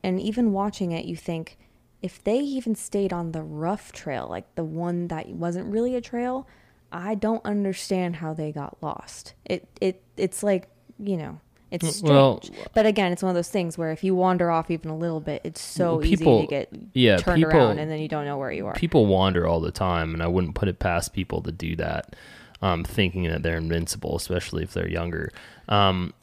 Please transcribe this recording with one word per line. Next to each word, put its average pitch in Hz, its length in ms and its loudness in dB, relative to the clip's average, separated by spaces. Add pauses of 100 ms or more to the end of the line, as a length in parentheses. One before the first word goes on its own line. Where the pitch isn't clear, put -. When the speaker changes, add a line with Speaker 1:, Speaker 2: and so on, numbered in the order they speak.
Speaker 1:
and 185 160 0
even 214 320 0
watching 196 400 -2
it, 165 140 -6
you 170 100 -6
think, 160 400 -8 (460)
if - 220 -10
they 220 140 2
even 262 360 -2
stayed 196 380 -2
on 170 200 -4
the 160 100 -6
rough 156 500 -6
trail, - 340 -6
like, - 280 -10
the 170 100 -4
one 175 440 -4
that 160 200 -8
wasn't 170 420 -6
really 233 240 0
a 247 60 -2
trail, 247 480 -6 (420)
I 185 240 -6
don't 214 300 -2
understand 190 720 -2
how 160 160 -6
they 156 200 -6
got 147 300 -10
lost. - 520 -12 (100)
It, - 240 -4 (140)
it, 185 200 -2 (140)
it's - 260 -2
like, 196 280 0 (280)
you 202 200 -2
know, 151 220 -10 (300)
it's 175 160 -4
Speaker 2:
Mm, 156 60 -2
Speaker 1:
strange. 175 180 0
Speaker 2:
well, 135 320 6 (300)
Speaker 1:
But 214 140 4
again, 196 260 2
it's 175 100 -4
one 190 60 2
of 180 80 2
those 175 140 -2
things 170 260 -2
where 160 160 -4
if 156 100 -6
you 190 120 2
wander 180 360 4
off 165 200 0
even 160 200 -4
a 156 60 -6
little 160 240 -4
bit, 151 240 -6
it's 160 160 -8
so 170 360 0
Speaker 2:
well, 151 100 0
Speaker 1:
easy 208 100 6
Speaker 2:
people, 156 240 6
Speaker 1:
to 85 60 0
get - 240 -4 (240)
Speaker 2:
yeah, 123 240 8
Speaker 1:
turned 180 260 4
Speaker 2:
people, 156 60 2 (100)
Speaker 1:
around 107 180 6
and 151 120 -4
then 156 100 -4
you 156 80 -4
don't 151 160 -2
know 143 140 -4
where 135 120 -4
you 90 160 -6
are. 101 60 -6
Speaker 2:
people 165 320 4
wander 95 420 4
all 85 140 2
the 80 100 -2
time, 82 440 0
and 82 80 -4
I 85 40 0
wouldn't 90 280 2
put 101 140 0
it 87 100 -4
past 87 340 -2
people 85 300 -4
to 82 100 -6
do 82 240 -6
that, 78 400 -6 (460)
um, 87 200 0
thinking 92 420 0
that 80 180 -2
they're 82 160 0
invincible, 82 580 -4
especially 87 460 -4
if 85 100 -8
they're 85 160 -4
younger. 85 420 -4 (380)
Um, 95 540 4